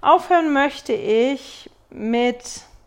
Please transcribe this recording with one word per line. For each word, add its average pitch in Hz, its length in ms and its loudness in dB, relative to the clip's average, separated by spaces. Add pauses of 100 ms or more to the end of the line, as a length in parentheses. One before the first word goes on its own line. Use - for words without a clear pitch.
Aufhören 339 500 2
möchte 277 400 -2
ich 233 760 -2 (180)
mit 240 760 -4 (220)